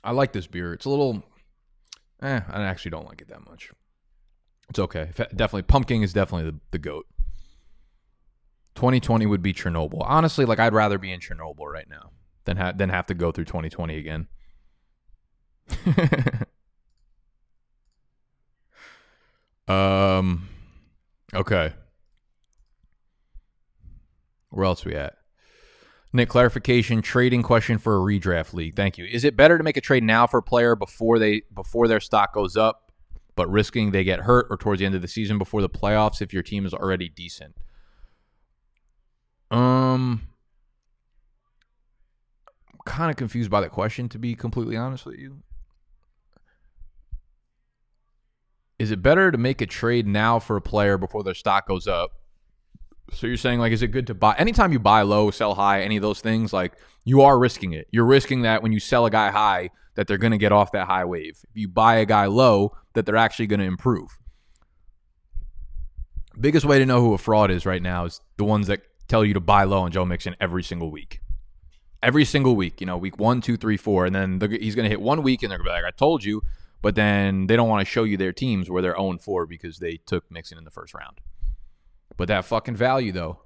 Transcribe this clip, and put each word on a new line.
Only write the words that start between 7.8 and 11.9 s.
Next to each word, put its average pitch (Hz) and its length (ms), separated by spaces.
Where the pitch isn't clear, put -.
Twenty 127 240
twenty 113 260
would 101 160
be 92 100
Chernobyl. 82 540
Honestly, 151 400
like, 113 140
I'd 113 160
rather 104 240
be 95 120
in 87 80
Chernobyl 76 460
right 76 240
now 73 220